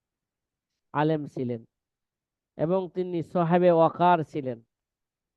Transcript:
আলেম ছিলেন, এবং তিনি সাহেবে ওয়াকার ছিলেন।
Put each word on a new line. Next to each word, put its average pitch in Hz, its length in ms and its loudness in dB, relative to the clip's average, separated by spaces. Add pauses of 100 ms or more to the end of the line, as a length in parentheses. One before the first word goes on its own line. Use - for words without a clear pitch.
(920)
আলেম 151 360 0
ছিলেন, 120 360 -8 (920)
এবং 180 240 -2 (140)
তিনি 180 280 -6
সাহেবে 180 480 2
ওয়াকার 170 520 4
ছিলেন। 131 360 -8 (800)